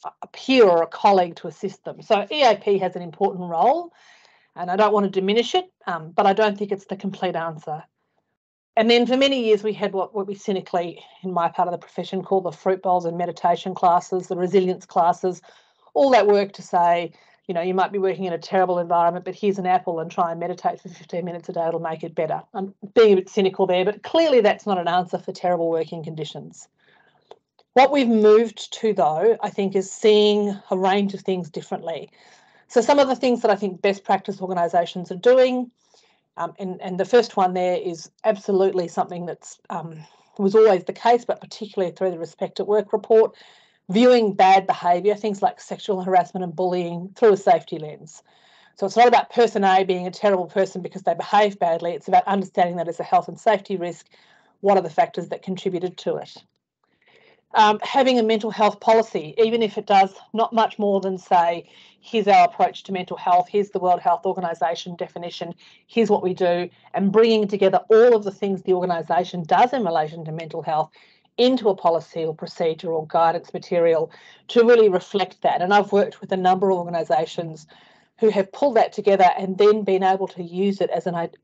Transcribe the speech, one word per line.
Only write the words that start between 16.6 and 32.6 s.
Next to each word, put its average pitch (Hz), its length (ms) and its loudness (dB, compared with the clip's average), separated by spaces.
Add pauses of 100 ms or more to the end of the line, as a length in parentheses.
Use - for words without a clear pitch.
say, 170 500 0 (340)
you 185 80 -6
know, 170 60 -2
you 185 140 -2
might 180 180 0
be 202 60 -4
working 190 260 -2
in 175 80 -4
a 165 60 -4
terrible 180 400 0
environment, 175 460 0
but 185 100 -10
here's 196 240 -2
an 180 80 -6
apple 180 340 -2
and 170 100 -8
try 170 200 -2
and 170 100 -10
meditate 180 400 -6
for 190 80 -20
fifteen 175 360 -12
minutes 175 240 -12
a 185 40 -10
day, 165 160 -6
it'll 170 120 -4
make 160 220 -8
it 160 120 -12
better. 156 280 -6 (120)
I'm 196 200 -10 (200)
being 220 180 8
a 196 40 6
bit 190 120 -2
cynical 190 380 0
there, 185 180 2
but 208 180 -4
clearly 311 380 2
that's 196 260 0
not 190 120 -2
an 170 100 -4
answer 180 300 -2
for 180 140 -12
terrible 175 360 -2
working 160 340 -4
conditions. 156 640 -14 (1080)
What 262 160 6
we've 277 180 2
moved 220 720 2
to, 220 120 0
though, 180 500 0
I 208 80 -6
think, 196 240 -4
is 190 160 -4
seeing 208 640 2 (160)
a 190 60 0
range 196 380 0
of 190 60 -14
things 180 300 -6
differently. 165 600 -10 (580)